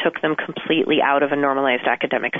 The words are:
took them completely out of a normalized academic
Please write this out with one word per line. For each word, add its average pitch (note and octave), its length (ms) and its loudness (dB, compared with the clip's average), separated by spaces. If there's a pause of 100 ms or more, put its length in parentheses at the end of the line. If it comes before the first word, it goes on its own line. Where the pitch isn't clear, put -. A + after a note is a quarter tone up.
took E3 200 -2
them D#3 160 0
completely - 640 0
out C#3 180 2
of C#3+ 120 0
a - 20 0
normalized C#3 500 0
academic B2 540 -2